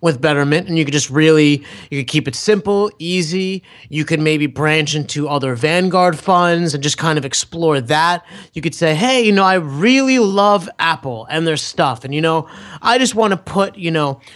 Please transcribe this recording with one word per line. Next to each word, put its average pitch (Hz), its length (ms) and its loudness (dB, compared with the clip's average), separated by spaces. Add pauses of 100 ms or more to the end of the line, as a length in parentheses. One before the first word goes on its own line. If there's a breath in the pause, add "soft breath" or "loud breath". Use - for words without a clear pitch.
with 151 200 0
Betterment 151 480 0
and 165 100 -2
you 160 60 2
could 139 100 -4
just 139 160 -2
really, 151 540 4 (260 loud breath)
you 143 80 -6
could 131 80 -6
keep 143 220 -2
it 127 80 -8
simple, 202 520 0 (120)
easy. 180 640 -2 (240 loud breath)
You 151 160 -4
could 160 160 -2
maybe 156 260 2
branch 151 480 0
into 147 340 -4
other 135 280 -2
Vanguard 180 600 2
funds 175 560 2
and 143 120 -6
just 147 140 -2
kind 156 200 0
of 135 60 -4
explore 156 560 -2
that. 160 440 0 (280 loud breath)
You 156 100 -10
could 156 140 -6
say, 160 180 2
"Hey, 247 280 2
you 214 100 4
know, 196 100 4
I 190 120 4
really 240 680 2
love 202 480 2 (100)
Apple 135 500 -4
and 160 160 -2
their 160 120 0
stuff. 135 480 -2
And, 135 100 -8
you 151 60 -2
know, 160 280 0 (320 loud breath)
I 240 180 2
just 220 180 0
wanna 208 200 2
put, - 400 -4
you 170 140 -6
know, 147 300 -2 (160 loud breath)